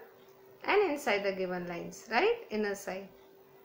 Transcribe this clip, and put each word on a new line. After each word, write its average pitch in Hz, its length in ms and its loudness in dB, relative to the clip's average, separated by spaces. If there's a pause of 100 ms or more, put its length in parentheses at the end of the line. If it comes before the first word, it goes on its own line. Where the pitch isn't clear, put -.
(640)
and 381 260 4
inside 226 340 0
the 196 80 2
given 180 340 -2
lines, 175 440 -8
right? 392 400 2
Inner 214 240 0
side. 190 340 -8 (560)